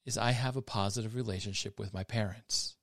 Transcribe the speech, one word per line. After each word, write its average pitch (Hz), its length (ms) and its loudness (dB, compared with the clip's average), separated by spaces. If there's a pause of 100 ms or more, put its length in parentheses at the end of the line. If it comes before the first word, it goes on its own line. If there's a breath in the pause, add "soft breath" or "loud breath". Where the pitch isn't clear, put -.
is, 120 120 -2
"I 120 140 4
have 127 260 2
a 131 60 -2
positive 110 520 0
relationship 101 640 -2
with 101 140 -4
my 92 100 -2
parents. - 800 0